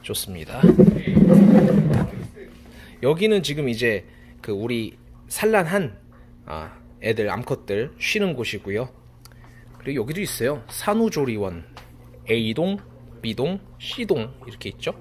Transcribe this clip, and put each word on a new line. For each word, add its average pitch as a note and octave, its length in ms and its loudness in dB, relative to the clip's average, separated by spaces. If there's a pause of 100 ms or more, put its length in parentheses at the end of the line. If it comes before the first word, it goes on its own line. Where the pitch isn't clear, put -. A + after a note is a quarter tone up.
좋습니다. F#2+ 580 -10 (2500)
여기는 F#3 400 2
지금 D3 260 -4
이제 A2+ 380 -2 (340)
그 - 120 -8
우리 A2+ 460 -6 (300)
산란한, F#3+ 720 -2 (480)
아, D#2+ 320 -12 (240)
애들, G#2+ 280 -2
암컷들 A2 680 -6
쉬는 G3 360 -2
곳이고요. A2 540 -6 (880)
그리고 C#3 240 -6
여기도 D#3 200 -8
있어요. C3+ 460 -4
산후조리원. B2 960 -2 (680)
A동, A#2 480 -2 (420)
B동, C3 400 -4 (180)
C동 D3+ 560 -6 (120)
이렇게 - 240 -12
있죠. - 300 -8